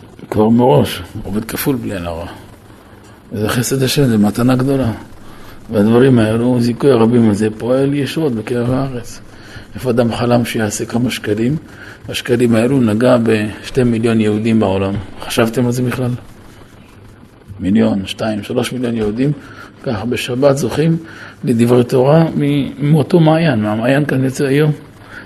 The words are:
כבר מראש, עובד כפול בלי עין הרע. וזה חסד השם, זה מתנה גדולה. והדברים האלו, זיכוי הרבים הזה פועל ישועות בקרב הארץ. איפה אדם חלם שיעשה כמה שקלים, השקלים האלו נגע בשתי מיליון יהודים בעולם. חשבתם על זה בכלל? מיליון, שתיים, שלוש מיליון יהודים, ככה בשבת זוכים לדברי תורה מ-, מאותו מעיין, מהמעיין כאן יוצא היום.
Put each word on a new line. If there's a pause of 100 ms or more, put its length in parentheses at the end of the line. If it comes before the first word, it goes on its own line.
(300)
כבר
מראש, (220)
עובד
כפול
בלי
עין
הרע. (1040)
וזה
חסד
השם,
זה
מתנה
גדולה. (800)
והדברים
האלו,
זיכוי
הרבים
הזה (100)
פועל
ישועות
בקרב
הארץ. (560)
איפה
אדם
חלם
שיעשה
כמה
שקלים, (540)
השקלים
האלו
נגע
בשתי
מיליון
יהודים
בעולם. (280)
חשבתם
על
זה
בכלל? (1500)
מיליון,
שתיים,
שלוש
מיליון
יהודים, (520)
ככה
בשבת
זוכים (460)
לדברי
תורה (120)
מ-,
מאותו
מעיין,
מהמעיין
כאן
יוצא
היום. (540)